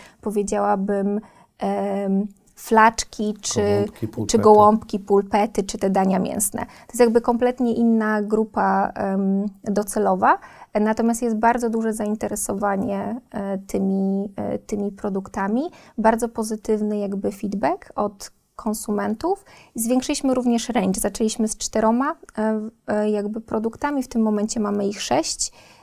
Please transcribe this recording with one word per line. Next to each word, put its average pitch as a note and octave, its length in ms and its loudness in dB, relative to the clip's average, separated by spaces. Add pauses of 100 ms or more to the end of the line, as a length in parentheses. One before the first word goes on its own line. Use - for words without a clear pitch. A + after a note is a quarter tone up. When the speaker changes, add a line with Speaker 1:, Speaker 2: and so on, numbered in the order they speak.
(200)
Speaker 1:
powiedziałabym, G3+ 1000 0 (380)
em, G3 680 -2 (300)
flaczki, A3 840 2
czy, - 200 -4
Speaker 2:
Gołąbki, G3+ 400 0
Speaker 1:
czy A2 80 -4
Speaker 2:
pulpety. A3 300 0
Speaker 1:
gołąbki, G#3+ 600 8
pulpety, G3+ 640 0
czy G3 160 -6
te G3 120 0
dania F#3+ 280 2
mięsne. - 420 -2
To - 320 -12
jest A#3 80 2
jakby A#3+ 200 6
kompletnie A#3+ 540 0
inna A3 480 2
grupa, G3+ 720 0
em, G3 520 0 (180)
docelowa, G#3 760 0 (420)
natomiast A3+ 420 0
jest A3+ 140 0
bardzo A#3 340 2
duże A3+ 220 -2
zainteresowanie, G#3 1300 -4 (100)
e, G3 280 -6
tymi, G3 800 -2
e, G#3 220 -4
tymi G3+ 340 -6
produktami, G3 680 -4 (360)
bardzo A3+ 300 2
pozytywny G#3+ 680 -4
jakby G3+ 340 -4
feedback G#3+ 600 -4
od - 360 -6 (260)
konsumentów. G#3+ 880 -4 (300)
Zwiększyliśmy B3+ 600 0
również A#3+ 340 0
range. F#3+ 320 0
Zaczęliśmy G#3+ 480 -2
z - 80 -6
czteroma, A#3 540 0
e, A3 480 -4
w-, A3 120 -10 (160)
e, G#3+ 240 0
jakby G#3+ 300 -4
produktami, A3+ 600 -4
w B3+ 60 -8
tym A3+ 140 0
momencie G#3+ 380 0
mamy G3+ 280 -2
ich G#3 140 -6
sześć, - 500 -2 (300)